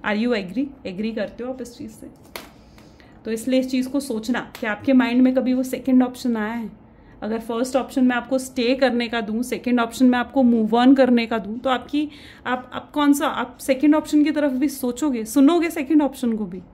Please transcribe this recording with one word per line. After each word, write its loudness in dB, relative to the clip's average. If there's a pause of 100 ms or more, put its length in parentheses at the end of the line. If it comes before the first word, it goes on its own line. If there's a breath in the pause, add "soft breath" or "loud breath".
Are -2
you -2
agree? -6 (180)
Agree -6
करते -8
हो -10
आप -12
इस -14
चीज़ -16
से? -20 (1160 soft breath)
तो -8
इसलिए 0
इस -2
चीज़ -2
को -2
सोचना -6
कि -6
आपके -2
mind 4
में 4
कभी 0
वो 0
second 2
option -2
आया -4
है? -12 (400 soft breath)
अगर -4
first -4
option 0
मैं 4
आपको -2
stay 0
करने 0
का -4
दूँ, -4
second -2
option 0
मैं 4
आपको 0
move 4
on 8
करने 4
का -4
दूँ, -8
तो -4
आपकी, -4 (380 loud breath)
आप, -6
आप -12
कौन 4
सा, 2
आप -6
second 2
option 2
की 2
तरफ 0
भी -2
सोचोगे, -4
सुनोगे 4
second 2
option -2
को -6
भी। -12 (120)